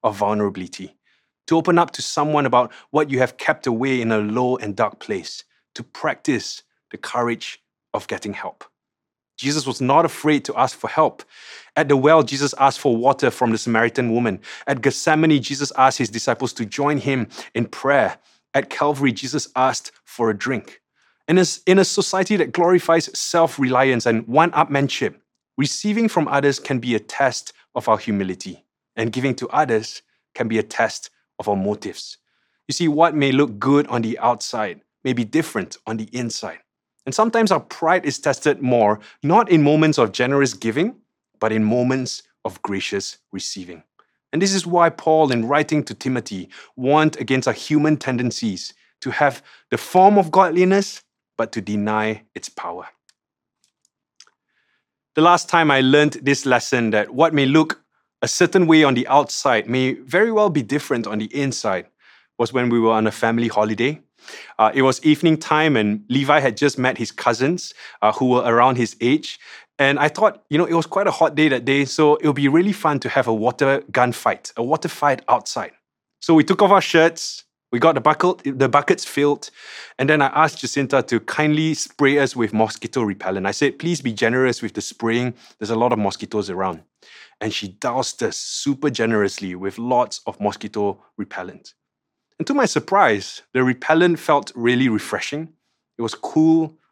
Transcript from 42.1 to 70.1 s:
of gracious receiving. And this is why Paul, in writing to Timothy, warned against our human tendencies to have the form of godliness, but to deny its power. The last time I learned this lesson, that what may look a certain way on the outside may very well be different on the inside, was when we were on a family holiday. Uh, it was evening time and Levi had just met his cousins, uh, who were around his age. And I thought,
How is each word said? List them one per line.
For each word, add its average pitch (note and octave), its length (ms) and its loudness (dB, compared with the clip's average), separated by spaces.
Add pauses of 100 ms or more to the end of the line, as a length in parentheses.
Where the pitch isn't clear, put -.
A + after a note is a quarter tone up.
of - 180 -10
gracious G2 540 -6 (160)
receiving. F2+ 500 -12 (500)
And E3 100 -2
this G3 100 2
is F#3 140 -4
why E3+ 240 2
Paul, D#3 420 2
in A#2 160 -2
writing D3+ 360 0
to - 100 -14
Timothy, A#2+ 560 -8 (260)
warned D3 420 2
against C3 300 -2
our A#2 60 0
human D3 420 0
tendencies A#2 800 -4 (260)
to B2+ 120 -8
have C#3 300 0 (280)
the A#2+ 80 -2
form G3 400 4
of E3+ 120 2
godliness, F#3 720 2 (360)
but A2+ 140 -4
to G#2+ 100 -6
deny G#2+ 600 -2 (120)
its - 160 -14
power. F2 380 -12 (2250)
The D#3 80 2
last E3+ 260 4
time E3 220 4
I C3+ 100 4
learned C#3+ 420 4
this C3+ 220 0
lesson, A#2+ 460 0
that G#2 240 -2
what D#3 180 2
may C#3+ 140 2
look D#3 360 2 (380)
a B2 80 -2
certain F3+ 380 2
way D#3 180 6
on C#3 80 4
the A#2+ 160 -2
outside C3 580 2
may B2+ 280 -2
very F3 360 0
well G#3+ 200 2
be D3 120 0
different B2 440 -4
on G#2+ 120 -6
the G#2+ 160 -8
inside, B2 520 -4 (520)
was A#2 140 -2
when B2 160 0
we A#2+ 100 2
were A2+ 140 2
on A2 140 2
a G#2 40 0
family A#2 380 -2
holiday. A2 540 -2 (560)
Uh, A2 160 4
it C3+ 80 2
was C3 200 2
evening D#3 360 4
time D#3 380 2
and G#2 320 0
Levi C#3 320 2
had C3 140 0
just C#3+ 240 0
met B2+ 200 -2
his A2 120 -6
cousins, C3 600 -2 (300)
uh, G#2+ 100 4
who C3 140 -2
were B2 160 4
around A#2+ 340 4
his A#2+ 240 -2
age. C3+ 400 -2 (380)
And C#3 200 2
I D3 100 2
thought, G3+ 420 0